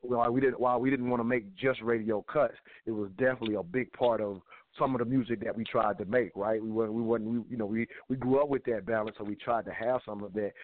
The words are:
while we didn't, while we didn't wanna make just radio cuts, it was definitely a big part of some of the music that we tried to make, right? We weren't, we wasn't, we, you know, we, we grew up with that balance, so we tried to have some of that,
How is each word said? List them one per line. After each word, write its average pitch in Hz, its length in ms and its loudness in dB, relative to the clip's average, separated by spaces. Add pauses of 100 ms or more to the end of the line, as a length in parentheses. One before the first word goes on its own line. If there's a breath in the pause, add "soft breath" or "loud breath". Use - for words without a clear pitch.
while 120 300 2
we 131 100 2
didn't, 131 180 2
while 123 200 4
we 131 120 2
didn't 123 180 0
wanna 120 140 0
make 113 320 -2
just 127 260 0
radio 110 400 0
cuts, 135 340 0 (300 loud breath)
it 113 60 -4
was 104 260 -2
definitely 120 380 0
a 95 80 -2
big 110 300 -4
part 117 280 2
of 101 200 -4 (380 loud breath)
some 135 160 2
of 117 40 0
the 117 60 2
music 117 380 0
that 101 120 -2
we 113 100 -4
tried 107 320 2
to 104 80 -6
make, 107 280 0
right? 107 300 0
We 110 80 -4
weren't, 110 220 0
we 117 80 -2
wasn't, 113 280 0
we, 117 220 -4
you 123 60 -6
know, 110 80 -2
we, 113 200 -2 (220 loud breath)
we 131 80 -2
grew 131 260 2
up 147 60 2
with 135 160 -2
that 110 220 -2
balance, 110 320 -2
so 104 80 -10
we 101 100 -4
tried 113 300 -2
to 95 80 -8
have 123 320 0
some 104 180 -8
of 95 100 -10
that, 104 200 -2 (100)